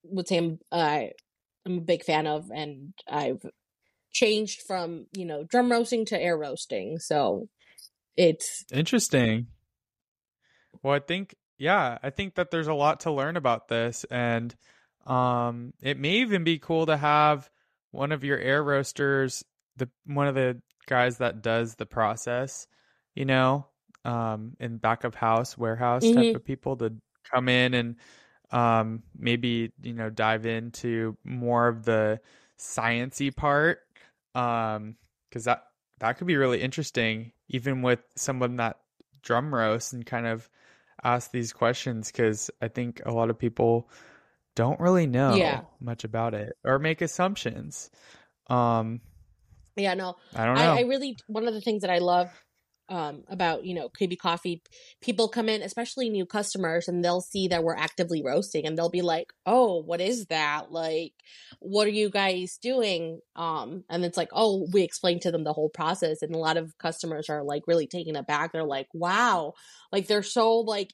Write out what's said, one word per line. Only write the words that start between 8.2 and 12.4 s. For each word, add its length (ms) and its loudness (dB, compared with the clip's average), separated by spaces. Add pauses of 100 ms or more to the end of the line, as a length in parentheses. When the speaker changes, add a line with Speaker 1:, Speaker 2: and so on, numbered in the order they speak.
Speaker 2:
Interesting. 760 2 (1400)
Well, 100 2
I 60 2
think, 360 -6 (220)
yeah, 440 0
I 80 -4
think 260 -8
that 160 -2